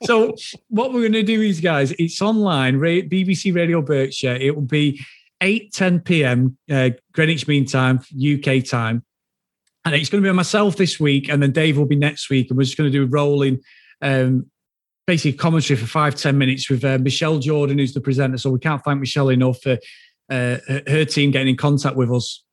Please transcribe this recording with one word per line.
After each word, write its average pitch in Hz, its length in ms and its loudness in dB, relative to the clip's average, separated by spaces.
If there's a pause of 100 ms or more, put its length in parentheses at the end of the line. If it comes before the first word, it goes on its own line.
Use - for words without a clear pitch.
So 226 300 2 (340)
what 254 260 -2
we're 240 80 0
gonna 220 200 2
do 220 200 0
is, 190 180 0
guys, 151 380 0
it's 165 240 -2
online, 180 540 2
Ra-, 170 300 0
B 190 180 0
B 185 100 0
C 190 180 -2
Radio 170 300 2
Berkshire. 135 540 -2
It 135 180 0
will 151 80 -4
be 143 420 0 (380)
eight 214 300 -2
ten 180 280 0
P 165 240 0
M, 127 320 0 (140)
uh, 131 200 2 (220)
Greenwich 156 340 0
Mean 143 200 2
Time, 131 340 2 (140)
U 143 240 0
K 135 240 0
time. 117 400 -4 (840)
And 156 100 -2
it's 151 140 0
gonna 202 140 0
be 190 100 2
myself 185 440 0
this 185 220 -2
week, 139 300 0
and 143 140 2
then 139 100 2
Dave 156 240 2
will 143 100 2
be 147 100 2
next 147 340 -2
week, 131 180 0
and 127 80 -2
we're 135 80 2
just 127 140 -4
gonna 151 120 2
do 139 140 0
rolling, 139 560 0 (400)
um, 131 460 0 (600)
basically 156 260 0
commentary 160 420 0
for 113 120 -2
five, 147 280 0
ten 143 220 0
minutes 135 320 0
with, 131 160 0
uh, 135 140 2
Michelle 147 400 0
Jordan, 143 400 0
who's 139 160 0
the 139 60 -4
presenter. 131 360 0
So 135 140 -4
we 127 80 0
can't 147 260 -4
thank 143 160 -2
Michelle 135 300 0
enough 127 320 2
for, 127 160 0 (500)
uh, 127 300 -4 (100)
her, 139 180 -4
her 151 200 2
team 143 240 0
getting 135 180 0
in 127 80 2
contact 143 400 0
with 123 160 0
us. - 400 -6